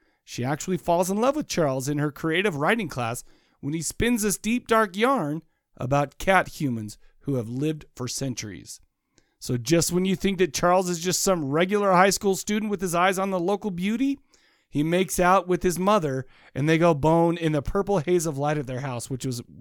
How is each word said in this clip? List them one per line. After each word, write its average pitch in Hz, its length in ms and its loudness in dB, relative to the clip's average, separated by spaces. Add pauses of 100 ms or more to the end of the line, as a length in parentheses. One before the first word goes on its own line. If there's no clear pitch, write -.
(240)
She - 220 -8
actually 156 320 -2
falls 175 320 2
in 202 100 -2
love 262 180 2
with 294 100 -6
Charles 135 420 0
in 147 100 -2
her 147 120 0
creative 165 460 -2
writing 180 320 -2
class 123 340 -6 (380)
when 143 120 -6
he 165 80 -6
spins 226 400 -2
this 208 160 0
deep, 233 300 -4
dark 214 300 2
yarn 202 440 0 (360)
about 139 400 -2
cat 185 300 2 (120)
humans 113 380 -4 (240)
who 139 140 -4
have 117 140 -4
lived 143 360 -4 (100)
for 120 120 -6
centuries. 110 720 -8 (580)
So 123 180 -4
just 156 340 2
when 180 140 2
you 190 100 2
think 190 240 -2
that 175 140 2
Charles 180 360 4
is 175 100 -2
just 170 220 -2
some 180 240 0
regular 185 460 2
high 185 180 6
school 190 260 0
student 208 360 -4
with 202 100 -4
his 175 140 -4
eyes 180 240 2
on 196 100 -2
the 190 100 -2
local 202 320 -2
beauty, 226 480 -2 (500)
he 143 140 0
makes 170 360 0
out 180 280 4
with 180 160 0
his 175 160 0
mother, 165 460 0 (300)
and 143 120 0
they 160 100 4
go 170 160 6
bone 165 440 4
in 165 140 0
the 151 100 0
purple 196 380 0
haze 175 260 0
of 151 120 -4
light 147 200 0
at 139 100 -6
their 127 140 -8
house, 127 280 -8
which 131 160 -6
was 120 160 -4 (200)